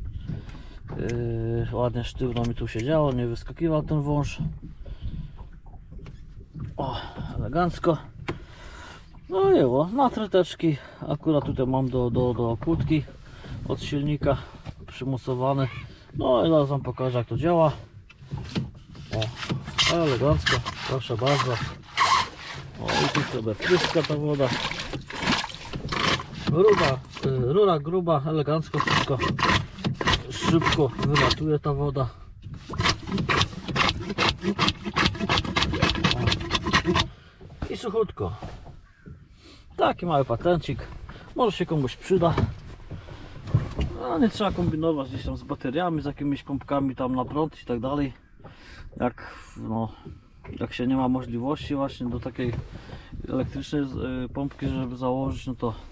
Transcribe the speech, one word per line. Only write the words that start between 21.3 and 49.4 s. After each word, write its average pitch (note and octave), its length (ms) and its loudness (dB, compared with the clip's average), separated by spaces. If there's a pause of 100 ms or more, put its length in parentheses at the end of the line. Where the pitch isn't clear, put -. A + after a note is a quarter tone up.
O, - 40 -6
i C3+ 300 2
tu D3+ 60 2
sobie A2+ 340 -2
pryska E3+ 480 2
ta D3+ 140 0
woda. D3 320 2 (2000)
Rura, E3+ 460 6 (280)
y, B2+ 260 2
rura F#3 260 6
gruba, E3 480 2
elegancko D#3 520 0
wszystko. C#3+ 400 2 (1120)
Szybko D#3+ 580 4
wylatuje C#3+ 720 2
ta C#3+ 160 0
woda. C#3 340 0 (4000)
O. - 100 2 (1400)
I - 60 -6
suchutko. G3 600 -2 (1400)
Taki - 300 2
mały D3 180 4
patencik. C#3+ 640 2 (500)
Może A#3+ 200 4
się F#3 100 0
komuś C#3+ 300 0
przyda. E3+ 380 4 (1800)
A E4 80 0
nie B3 100 6
trzeba G3 240 0
kombinować D#3+ 560 0
gdzieś C3+ 160 -6
tam C3 120 -4
z B2+ 60 -8
bateriami, D3+ 600 -2
z - 20 -4
jakimiś C#3+ 380 -2
pompkami C#3 540 -2
tam C3 180 0
na B2+ 100 0
prąd D3+ 380 -2
i - 40 -20
tak A#2+ 140 -2
dalej. C3+ 320 0 (840)
Jak, - 380 -4 (220)